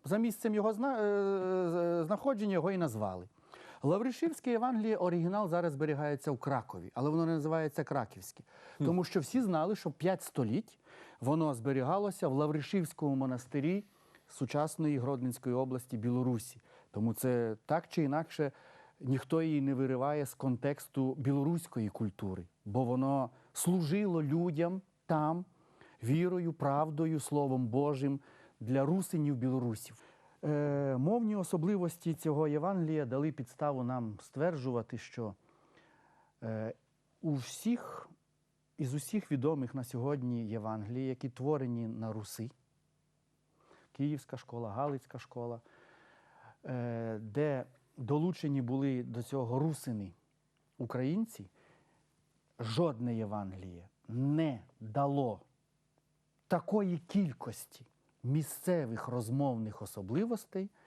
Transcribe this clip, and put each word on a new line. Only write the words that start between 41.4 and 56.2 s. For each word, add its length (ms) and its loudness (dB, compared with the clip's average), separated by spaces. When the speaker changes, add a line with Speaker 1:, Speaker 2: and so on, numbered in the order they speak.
Speaker 1:
на 240 -6
Русі, 380 -8
Київська 440 -4
школа, 340 -10
Галицька 480 -4
школа, 420 -10
е, 580 -4
де 420 0
долучені 680 0
були 400 0
до 200 -6
цього 360 -2
русини, 540 -2
українці, 720 -2
жодне 560 0
Євангеліє 760 -6
не 520 0
дало 600 0